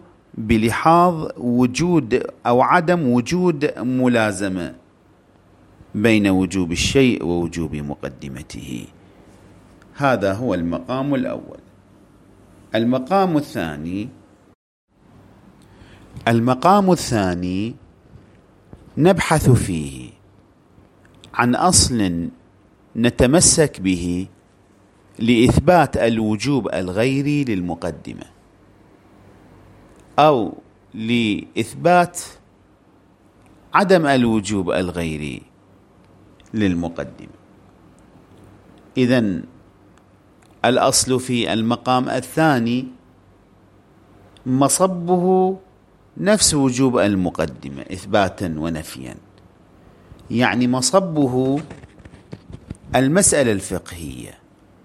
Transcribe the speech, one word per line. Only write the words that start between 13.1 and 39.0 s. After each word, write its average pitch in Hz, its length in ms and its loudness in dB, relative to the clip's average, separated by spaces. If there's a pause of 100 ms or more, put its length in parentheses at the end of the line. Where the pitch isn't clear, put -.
الثاني، 90 720 -6 (2250)
المقام 127 640 4
الثاني 92 840 -2 (1200)
نبحث 160 520 2
فيه 73 600 0 (1200)
عن 123 220 0
أصل 98 720 0 (680)
نتمسك 131 840 2
به 90 460 -2 (920)
لإثبات 127 800 4
الوجوب 113 760 0
الغيري 135 720 -2
للمقدمة 87 840 -6 (1900)
أو 135 380 4 (360)
لإثبات 120 1300 0 (1500)
عدم 175 320 4
الوجوب 110 640 2
الغيري 80 720 -4 (1120)
للمقدمة. 87 840 -4 (1600)
إذن 120 460 2 (1200)